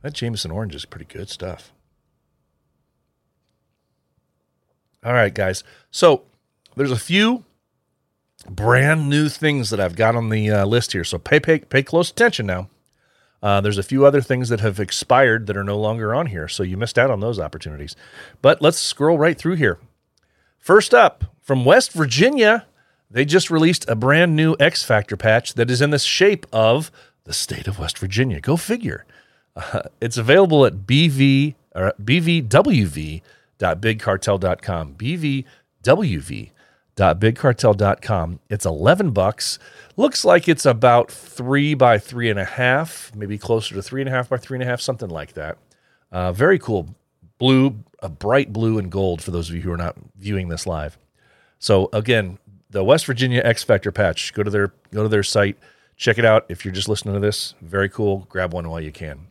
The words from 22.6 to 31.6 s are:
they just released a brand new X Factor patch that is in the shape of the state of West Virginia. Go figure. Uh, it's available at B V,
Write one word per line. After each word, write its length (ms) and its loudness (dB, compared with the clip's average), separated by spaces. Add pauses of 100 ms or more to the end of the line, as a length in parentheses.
they 140 0
just 260 2
released 380 2
a 80 0
brand 400 4
new 240 2
X 240 2
Factor 320 0
patch 380 0
that 160 0
is 100 0
in 100 2
the 80 0
shape 540 0
of 380 2 (340)
the 80 -14
state 340 -8
of 120 -8
West 200 -6
Virginia. 420 -2
Go 160 0
figure. 500 -6 (500)
Uh, 260 -8 (180)
it's 160 -6
available 480 6
at 220 -2
B 220 4
V, 460 2 (200)